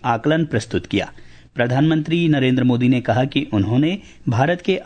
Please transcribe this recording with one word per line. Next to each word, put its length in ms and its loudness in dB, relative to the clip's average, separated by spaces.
आकलन 380 0
प्रस्तुत 420 -4
किया। 240 -2
प्रधानमंत्री 720 0
नरेंद्र 360 2
मोदी 240 2
ने 120 2
कहा 240 0
कि 280 -2
उन्होंने 460 0
भारत 320 0
के 260 0